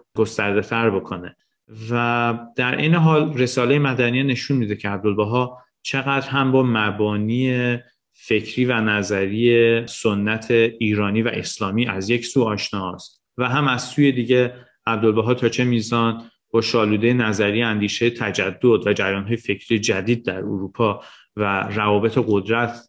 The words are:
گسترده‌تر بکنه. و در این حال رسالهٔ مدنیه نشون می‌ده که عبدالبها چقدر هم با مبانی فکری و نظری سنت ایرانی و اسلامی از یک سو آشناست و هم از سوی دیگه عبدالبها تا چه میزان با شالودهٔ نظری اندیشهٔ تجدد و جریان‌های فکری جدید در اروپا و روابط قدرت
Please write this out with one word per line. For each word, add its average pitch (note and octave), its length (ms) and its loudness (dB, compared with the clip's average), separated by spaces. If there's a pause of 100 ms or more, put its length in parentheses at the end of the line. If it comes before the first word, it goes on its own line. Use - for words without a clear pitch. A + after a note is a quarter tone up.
(160)
گسترده‌تر G#2+ 720 0
بکنه. F2+ 460 -4 (560)
و A#2+ 480 0 (160)
در B2+ 220 -2
این D#3 180 2
حال D#3 420 4
رسالهٔ B2+ 420 2
مدنیه B2+ 440 2
نشون C3+ 340 0
می‌ده G#2 180 -2
که G2+ 140 -6
عبدالبها G#2+ 680 0 (240)
چقدر C3+ 480 -2
هم C3 220 0
با C3 120 6
مبانی A2+ 1120 0 (360)
فکری A2 520 -2
و A#2+ 160 0
نظری A2 1040 2
سنت A2 640 -2
ایرانی A2 680 0
و A2+ 60 0
اسلامی G#2+ 600 -4
از G2 220 -2
یک A#2 160 0
سو C3 180 0
آشناست G2+ 800 -6 (140)
و B2 120 -2
هم C#3 180 0
از B2 160 -2
سوی C#3+ 280 2
دیگه B2 420 2 (340)
عبدالبها A2 460 2
تا A#2+ 160 0
چه B2 140 -2
میزان A#2 600 0 (280)
با A2+ 100 2
شالودهٔ A2 520 2
نظری G#2+ 500 0
اندیشهٔ G#2+ 460 -2
تجدد G2+ 800 0
و G#2 60 4
جریان‌های G2 440 -2
فکری G#2 420 -2
جدید G#2+ 460 -2
در F2+ 120 -6
اروپا G2+ 640 -4 (340)
و G2 360 -2
روابط G#2 460 0 (100)
قدرت A2 600 0